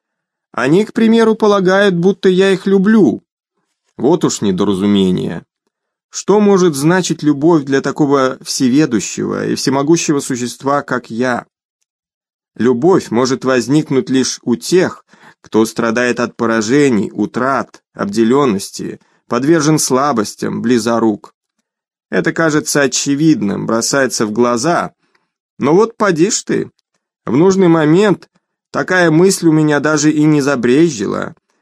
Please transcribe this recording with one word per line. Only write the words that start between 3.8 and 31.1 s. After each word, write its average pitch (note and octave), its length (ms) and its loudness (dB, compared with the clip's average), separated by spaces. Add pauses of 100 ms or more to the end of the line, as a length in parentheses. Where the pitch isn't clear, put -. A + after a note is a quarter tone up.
Вот D#3 280 0
уж - 160 -4
недоразумение. G2 1000 0 (680)
Что - 280 0
может F#3 360 2
значить D#3+ 480 0
любовь D3 400 2
для C3+ 180 -2
такого C3+ 640 0
всеведущего G#2+ 1040 -2
и A2+ 80 -4
всемогущего C#3+ 640 -2
существа, C3 640 -4
как B2+ 260 -6
я? A#2+ 380 -4 (1080)
Любовь B2+ 540 0
может B2 340 -2
возникнуть C3 680 0
лишь B2+ 340 -2
у A#2 120 -2
тех, E3 480 -2 (380)
кто A2 240 0
страдает A#2 540 -2
от A#2+ 180 -4
поражений, A#2 760 0
утрат, A2+ 680 -4 (100)
обделенности, A#2 1040 -2 (280)
подвержен D3+ 500 0
слабостям, A#2 840 -2
близорук. A2+ 760 -2 (760)
Это F3 240 -2
кажется D3+ 480 -2
очевидным, B2+ 840 -2
бросается A#2+ 580 -2
в G#2+ 60 -4
глаза, A#2+ 600 -2 (680)
но C#3+ 160 0
вот A3+ 220 0
поди F#3+ 340 0
ж - 120 -6
ты, - 280 -6 (540)
в G#2 100 -4
нужный F#3 320 4
момент E3 600 2 (420)
такая E3+ 400 0
мысль F3 360 2
у D#3+ 40 4
меня D3+ 300 2
даже D3+ 280 0
и D3+ 140 2
не D3+ 180 4
забрезжила. A#2+ 920 0 (260)